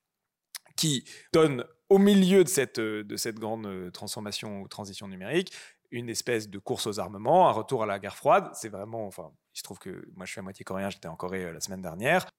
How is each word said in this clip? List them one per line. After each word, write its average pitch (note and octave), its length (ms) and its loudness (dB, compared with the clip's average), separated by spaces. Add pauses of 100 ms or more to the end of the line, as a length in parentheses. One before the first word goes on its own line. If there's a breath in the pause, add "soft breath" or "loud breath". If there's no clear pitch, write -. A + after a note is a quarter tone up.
(760)
qui D3 280 0 (280 loud breath)
donne D3+ 320 4 (240)
au G3 100 8
milieu G3 440 8
de E3 60 4
cette, - 320 0
euh, G#2+ 240 -2
de G#2 120 -10
cette A2+ 220 -6
grande, A2 280 -6
euh, F#2 240 -8
transformation G#2 720 -10
ou F#2+ 60 -14
transition G2+ 400 -12
numérique G#2+ 440 -4 (400 loud breath)
une A#2+ 160 -8
espèce A2 400 -4
de G2 100 -12
course A2+ 300 -6
aux G2+ 100 -4
armements, A2 500 2
un A#2+ 40 4
retour A2 320 -2
à - 20 -4
la G2 140 -4
guerre G2+ 160 -10
froide. F3 380 4
C'est A2 160 -12
vraiment, G#2+ 360 -10
enfin, F2 240 -16 (240)
il - 40 -12
se - 40 -12
trouve G2 160 -14
que F#2 380 -14
moi F#2 100 -12
je - 60 -12
suis - 80 -12
à - 20 -10
moitié F#2+ 220 -14
coréen, F#2+ 260 -4
j'étais - 160 -12
en E2 80 -10
Corée, F#2 300 -6
euh, E2 80 -8
la D#2+ 80 -12
semaine F#2+ 220 -8
dernière. A2+ 440 0 (120)